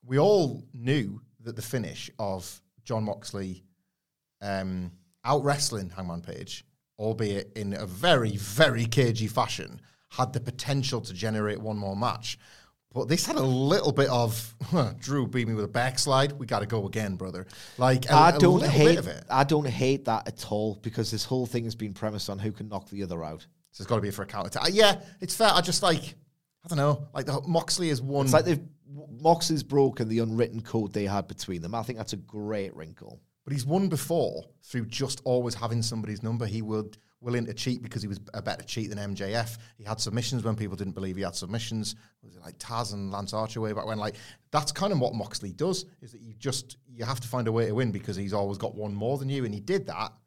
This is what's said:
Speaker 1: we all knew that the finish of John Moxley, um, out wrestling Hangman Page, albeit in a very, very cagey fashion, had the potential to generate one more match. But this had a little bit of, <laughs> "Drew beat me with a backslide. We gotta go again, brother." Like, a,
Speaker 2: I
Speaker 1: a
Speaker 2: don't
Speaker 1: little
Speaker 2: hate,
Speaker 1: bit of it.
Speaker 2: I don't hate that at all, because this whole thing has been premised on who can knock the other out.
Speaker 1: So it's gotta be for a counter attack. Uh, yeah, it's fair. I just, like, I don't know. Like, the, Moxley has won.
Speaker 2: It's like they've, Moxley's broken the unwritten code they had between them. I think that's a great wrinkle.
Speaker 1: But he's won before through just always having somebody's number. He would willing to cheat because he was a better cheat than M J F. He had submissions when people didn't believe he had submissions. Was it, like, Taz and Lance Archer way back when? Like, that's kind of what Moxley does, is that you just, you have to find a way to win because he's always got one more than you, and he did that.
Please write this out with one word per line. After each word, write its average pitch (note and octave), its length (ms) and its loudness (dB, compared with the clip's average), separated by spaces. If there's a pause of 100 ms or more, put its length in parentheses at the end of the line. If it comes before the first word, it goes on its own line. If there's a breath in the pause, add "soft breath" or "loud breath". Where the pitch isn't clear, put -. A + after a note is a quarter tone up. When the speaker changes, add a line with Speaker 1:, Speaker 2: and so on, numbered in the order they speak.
Speaker 1:
we B2+ 140 2
all E3 440 4 (120)
knew A#2+ 460 0 (200)
that A2+ 160 -10
the A2+ 60 -8
finish - 460 -6 (120)
of F#2+ 400 -6 (240)
John A2 200 -2
Moxley, G2 600 -6 (760)
um, F#2+ 500 -4 (320)
out C3+ 200 2
wrestling A#2 460 0
Hangman F2 320 -6
Page, - 420 -12 (340)
albeit G#2+ 580 -2
in G2+ 180 -4
a G2+ 120 -6
very, A2 500 4
very A#2 500 4
cagey A2+ 400 2
fashion, F2+ 540 -4 (300 soft breath)
had - 220 0
the - 80 -2
potential B2+ 600 -2
to G#2+ 140 -10
generate G#2 460 -2
one G#2+ 160 -4
more G2 200 -4
match. - 420 -4 (560 soft breath)
But A#2 140 -2
this E3+ 180 2
had D#4+ 100 -2
a - 60 2
little C3+ 500 2
bit C#3 160 4
of, A#2+ 460 0 (180)
<laughs> C3+ 280 2
"Drew C3+ 260 0
beat B2 200 0
me A2+ 80 -2
with G#2 120 0
a - 20 -8
backslide. C3 640 2
We C#3 140 -8
gotta G#2+ 180 0
go G#2+ 220 -2
again, G2 300 -2
brother." F2+ 300 -8 (300 loud breath)
Like, B2+ 320 4
a, D3 60 6
Speaker 2:
I D3+ 160 12
Speaker 1:
a E3+ 80 2
Speaker 2:
don't F3+ 220 10
Speaker 1:
little D3 100 4
Speaker 2:
hate, D3+ 160 8
Speaker 1:
bit E3+ 120 10
of - 100 -2
it. - 200 -8
Speaker 2:
I C3 160 6
don't D3+ 240 2
hate C3 380 2
that A2 200 0
at - 240 -8
all, G#2+ 260 0
because A2 340 -4
this G#2+ 140 -2
whole B2+ 200 0
thing A#2 200 -2
has A2+ 100 -4
been A2 180 -6
premised G#2 380 -4
on G2 80 -6
who G#2+ 140 -2
can A2 160 -10
knock G2+ 200 -8
the G2+ 140 -8
other F2 200 -4
out. D#2 240 -10 (260)
Speaker 1:
So - 100 -16
it's F#2+ 60 -12
gotta A2+ 120 2
be G2+ 100 -2
for G2 120 -8
a F#2+ 40 -6
counter G2+ 220 -6
attack. - 160 -4
Uh, - 80 2
yeah, G3+ 300 6 (180 loud breath)
it's - 160 -6
fair. A3 160 6
I E3+ 80 6
just, F3 220 0
like, F3 320 2 (500)
I - 40 -18
don't E3+ 100 0
know. C#3+ 340 2
Like, C3+ 140 -4
the, C#3+ 200 0
Moxley E3+ 440 2
has C3+ 100 0
won. C#3 240 0
Speaker 2:
It's C3 80 4
like D#3 140 6
they've, E3 180 2 (560)
Moxley's D#3+ 440 4
broken C3+ 440 4
the A2 120 2
unwritten A2+ 420 0
code G#2+ 320 -2
they G#2 100 0
had G2 240 -2
between - 320 -8
them. E2+ 140 -8
I A#2 80 -4
think A#2 160 -8
that's G#2+ 160 -8
a G#2 40 -8
great G#2 560 -6
wrinkle. - 460 -16 (240)
Speaker 1:
But C3+ 80 -6
he's C3+ 140 -2
won F#3+ 220 4
before D3+ 560 0 (200)
through A#2+ 220 -4
just C3 380 -4
always B2 300 2
having A#2 280 0
somebody's A2 400 -4
number. A2+ 240 -2
He A2+ 160 -4
would G#2+ 340 -4 (240)
willing A#2+ 260 -2
to - 80 -10
cheat B2+ 280 -4
because A2+ 200 -6
he G#2+ 60 -6
was G2+ 120 -6 (140)
a G#2+ 80 -8
better G#2 200 -4
cheat A2 280 -6
than G2+ 80 -8
M G2+ 160 -6
J G2 200 -4
F. A#2 220 -2 (220 loud breath)
He A2 60 -20
had A2 160 -6
submissions A2+ 440 -2
when A2 120 0
people G2+ 200 -6
didn't F#2+ 180 -6
believe F#2+ 220 -6
he G2 60 -4
had F#2+ 140 -4
submissions. A2 580 -6 (300 soft breath)
Was F2+ 120 -20
it, F2 60 -20
like, F2 160 -18
Taz A#2 340 -4
and G2 200 -6
Lance G2+ 200 -6
Archer A2 280 -4
way G#2+ 120 -2
back G#2 140 -4
when? A2 120 -4
Like, G#2+ 180 -4 (340 loud breath)
that's D3+ 220 0
kind G3+ 200 0
of E3+ 60 2
what B2 160 2
Moxley G#2 380 -8
does, F3+ 340 -2 (160 soft breath)
is A#2 100 -20
that A2 80 -20
you A2+ 140 -18
just, - 420 -6 (120)
you A#2 160 -10
have A#2+ 160 -4
to - 80 -10
find B2 200 -2
a A2 40 0
way A2+ 140 2
to G#2 80 -2
win A#2+ 180 2
because G2 240 -6
he's G2 160 -4
always G2+ 260 -2
got G#2+ 160 -6
one G#2+ 200 -6
more A2+ 220 -2
than C3+ 120 -4
you, C3+ 160 -2
and G#2+ 100 -4
he G#2 60 -8
did E3+ 260 -2
that. F2 260 -6 (140)